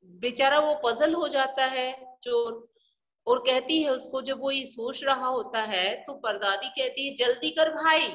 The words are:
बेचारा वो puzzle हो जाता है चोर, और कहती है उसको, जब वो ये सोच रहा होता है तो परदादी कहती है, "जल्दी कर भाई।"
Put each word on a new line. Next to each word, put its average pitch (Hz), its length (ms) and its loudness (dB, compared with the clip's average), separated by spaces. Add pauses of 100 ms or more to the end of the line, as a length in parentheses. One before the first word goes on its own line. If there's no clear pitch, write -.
बेचारा 269 540 0
वो 302 260 2
puzzle 294 300 2
हो 320 140 -2
जाता 269 360 0
है 262 580 -4
चोर, 233 500 -2 (540)
और 240 120 4
कहती 262 440 2
है 294 80 2
उसको, 262 320 -2
जब 254 180 -4
वो 269 100 -2
ये 269 140 -2
सोच 247 400 -8
रहा 262 220 0
होता 240 360 -2
है 208 420 -2
तो 285 80 -12
परदादी 202 560 -2
कहती 269 400 -4
है, 277 60 -8
"जल्दी 247 360 2
कर 311 200 2
भाई।" 320 440 2